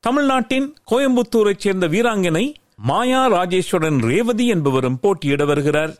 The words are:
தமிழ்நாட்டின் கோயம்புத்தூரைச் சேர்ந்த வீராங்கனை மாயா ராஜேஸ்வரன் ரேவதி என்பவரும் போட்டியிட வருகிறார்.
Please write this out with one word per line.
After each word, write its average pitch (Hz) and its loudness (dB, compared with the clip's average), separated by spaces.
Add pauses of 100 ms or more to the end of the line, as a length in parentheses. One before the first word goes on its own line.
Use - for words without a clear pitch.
தமிழ்நாட்டின் 262 0 (220)
கோயம்புத்தூரைச் 233 0
சேர்ந்த 190 0
வீராங்கனை 202 0 (420)
மாயா 254 0 (140)
ராஜேஸ்வரன் 175 0
ரேவதி 226 0 (100)
என்பவரும் 131 0
போட்டியிட 147 0
வருகிறார். 147 0